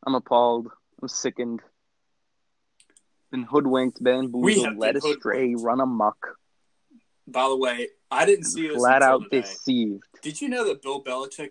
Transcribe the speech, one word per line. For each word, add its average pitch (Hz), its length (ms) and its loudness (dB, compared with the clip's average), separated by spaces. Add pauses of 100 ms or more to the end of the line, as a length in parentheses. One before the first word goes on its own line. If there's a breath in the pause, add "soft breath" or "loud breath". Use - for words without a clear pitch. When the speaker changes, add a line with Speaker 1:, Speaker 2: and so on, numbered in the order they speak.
Speaker 1:
I'm 135 100 0
appalled. 120 540 2 (320)
I'm 135 80 -10
sickened. 120 520 -6 (1700)
Been 127 140 -8
hoodwinked, 131 580 0
bamboozled, 123 420 0
Speaker 2:
We 202 180 4
have 107 160 -4
Speaker 1:
led 110 160 0
Speaker 2:
been 143 180 -2
Speaker 1:
astray, 123 380 -2
Speaker 2:
hoodwinked. 117 120 -4
Speaker 1:
run 117 180 0
amok. 113 580 -2 (880)
Speaker 2:
By 127 200 0
the 135 100 2
way, 123 320 -2 (220)
I 135 140 2
didn't 180 220 4
see 151 220 -4
this 151 100 -4
Speaker 1:
Flat 127 240 6
Speaker 2:
until 135 60 6
Speaker 1:
out 131 160 4
Speaker 2:
today. 131 180 0
Speaker 1:
deceived. 110 600 -4 (200)
Speaker 2:
Did 151 180 -12
you 285 80 -6
know 247 180 -4
that 151 160 -4
Bill 139 220 -8
Belichick 135 460 -8